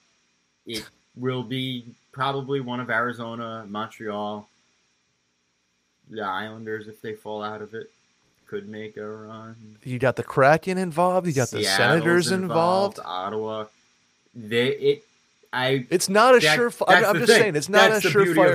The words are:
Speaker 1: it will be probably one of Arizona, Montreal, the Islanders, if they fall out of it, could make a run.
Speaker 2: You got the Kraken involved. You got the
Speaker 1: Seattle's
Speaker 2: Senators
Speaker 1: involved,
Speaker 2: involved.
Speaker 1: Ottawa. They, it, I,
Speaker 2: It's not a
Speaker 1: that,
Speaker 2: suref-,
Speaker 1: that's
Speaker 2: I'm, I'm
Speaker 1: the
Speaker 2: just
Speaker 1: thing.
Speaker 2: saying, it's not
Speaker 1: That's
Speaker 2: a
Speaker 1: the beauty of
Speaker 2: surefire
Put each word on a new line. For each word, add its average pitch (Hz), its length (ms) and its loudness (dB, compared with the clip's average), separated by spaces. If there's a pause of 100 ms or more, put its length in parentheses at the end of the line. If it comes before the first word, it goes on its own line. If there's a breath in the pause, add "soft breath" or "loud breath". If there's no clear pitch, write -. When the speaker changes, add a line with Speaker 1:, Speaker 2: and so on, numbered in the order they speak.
(680)
Speaker 1:
it 110 200 -12 (280)
will 127 260 -4
be 127 440 -8 (260)
probably 135 480 -4
one 123 200 -6
of 120 120 -6
Arizona, 117 760 -6
Montreal, 104 800 -8 (1600)
the 110 100 -10
Islanders, 110 680 -8
if 110 140 -20
they 113 120 -10
fall 107 280 -12
out 107 220 -8
of 104 100 -16
it, 110 160 -14 (560)
could 101 240 -12
make 107 260 -14
a 107 120 -12
run. 110 480 -16 (280)
Speaker 2:
You 127 140 -8
got 123 200 2
the 120 60 -4
Kraken 160 540 2
involved. 180 480 0
You 170 80 -2
got 127 160 0
the 104 140 -4
Speaker 1:
Seattle's 98 140 2
Speaker 2:
Senators 165 540 2
Speaker 1:
involved, 185 680 0
Speaker 2:
involved. - 40 -
Speaker 1:
Ottawa. 107 600 -6 (720)
They, 117 320 -2
it, 139 360 0 (500)
I, 127 360 0
Speaker 2:
It's 180 200 0
not 226 260 6
a 240 40 8
Speaker 1:
that, 156 200 4
Speaker 2:
suref-, 240 260 -2
Speaker 1:
that's 185 200 6
Speaker 2:
I'm, - 0 -
I'm 202 80 4
Speaker 1:
the 170 80 0
Speaker 2:
just - 100 6
Speaker 1:
thing. 226 100 8
Speaker 2:
saying, 202 140 0
it's 147 140 -4
not 208 200 6
Speaker 1:
That's 214 160 2
Speaker 2:
a 185 40 2
Speaker 1:
the 156 60 0
beauty 196 160 4
of 160 60 0
Speaker 2:
surefire 180 180 6